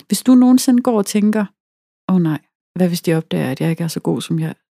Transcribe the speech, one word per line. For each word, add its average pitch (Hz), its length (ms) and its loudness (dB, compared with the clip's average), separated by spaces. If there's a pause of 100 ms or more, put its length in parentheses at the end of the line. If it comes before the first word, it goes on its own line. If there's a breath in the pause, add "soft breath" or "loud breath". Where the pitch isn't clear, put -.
Hvis - 160 -4
du 254 120 4
nogensinde 254 480 4
går 240 160 0
og 196 80 -2
tænker, 214 380 0 (680)
"Åh 185 100 4
nej, 156 180 -2 (340)
hvad 180 140 0
hvis 170 140 -6
de 165 120 0
opdager, 160 360 -4
at 135 100 -6
jeg 165 100 -2
ikke 165 140 -4
er 160 40 -4
så - 120 -8
god, 165 200 -4
som 165 180 -6
jeg, 156 160 -6 (200)